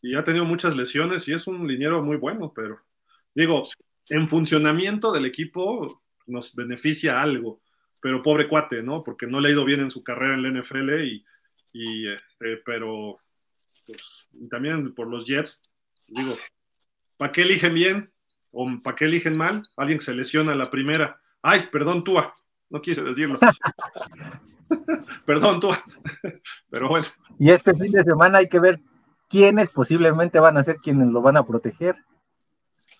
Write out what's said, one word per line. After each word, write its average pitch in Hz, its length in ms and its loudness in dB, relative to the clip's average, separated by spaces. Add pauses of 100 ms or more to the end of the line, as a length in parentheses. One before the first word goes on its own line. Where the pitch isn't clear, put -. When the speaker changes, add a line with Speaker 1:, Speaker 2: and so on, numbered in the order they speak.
Speaker 1:
Y 123 160 -8
ha 156 80 -2
tenido 165 200 0
muchas 170 320 -2
lesiones 151 520 -4
y 143 40 -4
es 165 140 -6
un 175 220 -8
liniero 147 340 -2
muy 147 140 -4
bueno, 160 380 -8
pero, 110 260 -12 (540)
digo, 160 280 0 (460)
en 156 200 -2
funcionamiento 165 840 0
del 139 140 -2
equipo 175 760 -8 (260)
nos 123 280 -14
beneficia 127 680 -4
algo, 120 400 -4 (400)
pero 131 220 -4
pobre 151 260 -4
cuate, 151 340 -4
¿no? 147 200 -8
Porque 117 240 -12
no 131 140 -6
le 143 80 0
ha 147 40 2
ido 143 120 0
bien 139 160 0
en 135 100 -6
su 127 140 -18
carrera 127 300 -4
en 131 80 -4
la 131 60 -4
N 127 120 -6
F 131 180 -10
L 147 280 -4
y, 107 180 -12 (480)
y, 113 360 -10
este, 110 560 -12
pero, 110 540 -10 (680)
pues, - 460 -20
y 123 160 -20
también 135 460 -8
por 117 140 -10
los 120 180 -12
Jets, 139 340 -6 (460)
digo, 123 300 -8 (800)
¿pa' 143 160 -6
qué 175 100 0
eligen 180 320 2
bien? 190 380 0 (400)
¿O 127 140 -8 (160)
pa' 131 120 -6
qué 156 120 -2
eligen 160 300 0
mal? 190 260 -2 (140)
Alguien 143 240 -2
se 127 140 -8
lesiona 151 380 -2
a 139 40 -2
la 131 100 -2
primera. 147 540 -2 (220)
Ay, 185 300 2
perdón, 170 320 -2
Tua, 185 280 0 (380)
no 147 100 -8
quise 156 220 -6
decirlo. 139 380 -4
<laughs> - 1900 -2
Perdón, 170 340 4
Tua. 190 220 -2 (400)
<laughs> - 480 -16
Pero 127 180 -4
bueno. 160 180 0 (320)
Speaker 2:
Y 147 120 8
este 180 240 8
fin 185 160 -2
de 196 120 6
semana 170 360 6
hay 185 100 6
que 180 120 4
ver 175 200 6 (480)
quiénes 202 420 6
posiblemente 160 720 4
van 160 180 8
a 139 60 4
ser 160 120 -2
quienes 139 320 2
lo 120 140 2
van 139 160 6
a 123 80 4
proteger. 117 500 -4 (1040)